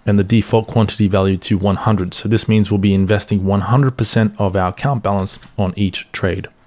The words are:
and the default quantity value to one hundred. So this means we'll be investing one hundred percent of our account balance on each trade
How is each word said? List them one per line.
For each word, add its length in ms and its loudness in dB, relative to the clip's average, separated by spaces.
and 140 2
the 40 2
default 440 2
quantity 400 0
value 300 2
to 200 -2
one 200 0
hundred. 360 0
So 140 -8
this 220 0
means 200 4
we'll 80 0
be 160 2
investing 520 0
one 160 0
hundred 360 2
percent 400 0
of 200 0
our 100 0
account 340 -4
balance 380 -4
on 200 -2
each 340 -4
trade 360 -4